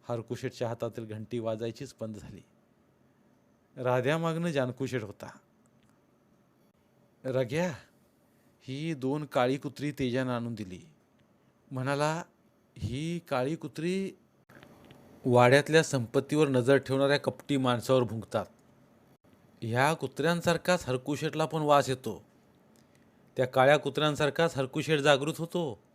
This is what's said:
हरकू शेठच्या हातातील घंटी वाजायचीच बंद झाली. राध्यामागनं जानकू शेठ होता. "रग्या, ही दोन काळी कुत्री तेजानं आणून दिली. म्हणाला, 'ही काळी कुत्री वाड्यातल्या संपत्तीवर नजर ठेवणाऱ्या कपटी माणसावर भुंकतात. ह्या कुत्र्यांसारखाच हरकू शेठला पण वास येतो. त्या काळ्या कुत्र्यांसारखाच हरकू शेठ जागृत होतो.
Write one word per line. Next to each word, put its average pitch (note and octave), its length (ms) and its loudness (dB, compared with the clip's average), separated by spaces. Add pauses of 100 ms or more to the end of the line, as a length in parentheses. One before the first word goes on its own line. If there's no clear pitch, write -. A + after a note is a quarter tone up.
हरकू A#2+ 260 -6
शेठच्या A#2+ 340 -6
हातातील A#2 380 -6
घंटी G#2+ 320 -10
वाजायचीच A#2 600 -8
बंद A2 160 -10
झाली. F#2+ 240 -16 (1400)
राध्यामागनं D#3 760 0
जानकू C3+ 360 -2
शेठ A#2+ 160 -4
होता. - 360 -14 (1900)
"रग्या, C3+ 480 -2 (880)
ही D3+ 320 -6
दोन C#3 300 -2
काळी C3 320 2
कुत्री C#3+ 360 -6
तेजानं B2+ 380 -2
आणून A#2 240 -4
दिली. F#2 260 -12 (920)
म्हणाला, C#3+ 520 -2 (540)
'ही D3+ 420 -6
काळी C#3 380 -2
कुत्री F3 560 -6 (1120)
वाड्यातल्या C3+ 580 8
संपत्तीवर C#3+ 680 0
नजर C3 280 4
ठेवणाऱ्या C3+ 420 2
कपटी - 380 -2
माणसावर B2+ 460 2
भुंकतात. G#2+ 440 -4 (1160)
ह्या B2+ 320 2
कुत्र्यांसारखाच E3 920 -2
हरकू C3 260 -4
शेठला D#3 320 -4
पण D#3 160 -4
वास C#3+ 260 4
येतो. B2 360 -6 (1120)
त्या B2+ 100 2
काळ्या C3 300 6
कुत्र्यांसारखाच D3 840 0
हरकू C3+ 220 -2
शेठ D3 200 0
जागृत C#3+ 380 4
होतो. D#3+ 440 -6 (120)